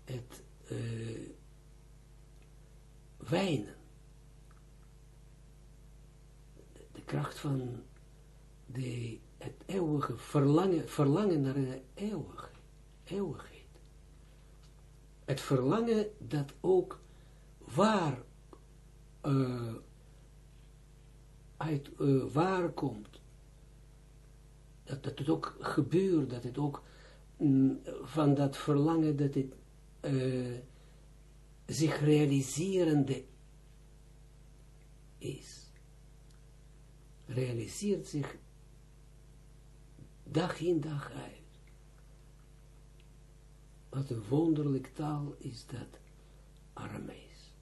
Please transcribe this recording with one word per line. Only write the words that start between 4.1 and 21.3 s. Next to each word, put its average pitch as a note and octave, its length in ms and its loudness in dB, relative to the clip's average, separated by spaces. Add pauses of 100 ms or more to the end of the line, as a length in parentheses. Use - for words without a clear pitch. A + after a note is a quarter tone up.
De - 140 -16
kracht C#3+ 340 -4
van B2+ 440 -4 (840)
de, A#2+ 540 -6 (180)
het - 280 -12
eeuwige D3+ 520 0
verlangen, D#3 720 2
verlangen D#3 520 2
naar C3+ 120 0
de C3 280 -2 (120)
eeuwige, G3 560 -8 (540)
eeuwigheid. F#3 520 -6 (1700)
Het C#3 160 -2
verlangen G#3 680 2 (100)
dat C#3 440 -4
ook F3+ 380 2 (580)
waar, E3 640 2 (1000)
eh, B2+ 540 0 (1800)